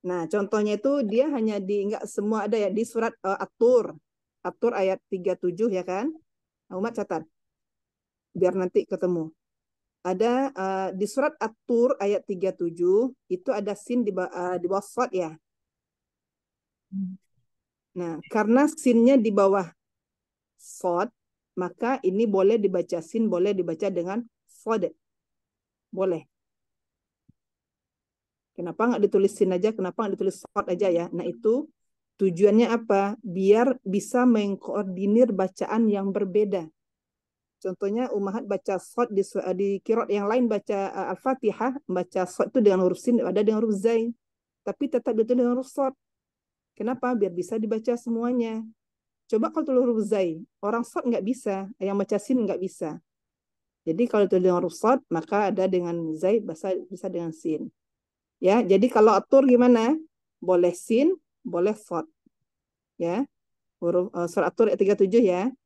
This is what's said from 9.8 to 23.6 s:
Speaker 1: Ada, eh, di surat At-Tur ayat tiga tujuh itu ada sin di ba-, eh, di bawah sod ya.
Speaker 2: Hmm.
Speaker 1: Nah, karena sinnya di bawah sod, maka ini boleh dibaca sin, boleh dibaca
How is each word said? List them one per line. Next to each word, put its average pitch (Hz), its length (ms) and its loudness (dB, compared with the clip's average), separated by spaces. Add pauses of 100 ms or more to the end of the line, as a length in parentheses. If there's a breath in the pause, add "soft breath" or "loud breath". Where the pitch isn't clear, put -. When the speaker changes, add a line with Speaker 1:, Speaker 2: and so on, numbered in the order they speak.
Speaker 1:
Ada, 196 300 0 (180)
eh, 190 440 -4
di 196 120 -4
surat 269 320 -2
At-Tur 233 600 0
ayat 202 280 -2
tiga 185 240 -2
tujuh 180 600 0 (200)
itu 180 200 -6
ada 202 240 -4
sin 240 280 -4
di 196 80 -2
ba-, 180 200 -4
eh, 180 280 -6
di 175 80 -6
bawah 196 160 -2
sod - 320 -4
ya. 170 160 -4 (1600)
Speaker 2:
Hmm. 190 240 -6 (800)
Speaker 1:
Nah, 170 240 -6 (120)
karena 226 400 4
sinnya 240 480 4
di 214 120 0
bawah 196 360 2 (880)
sod, - 560 -4 (480)
maka 226 480 -4
ini 196 160 0
boleh 202 320 4
dibaca 180 480 -2
sin, 226 240 -2
boleh 190 240 0
dibaca 180 400 -4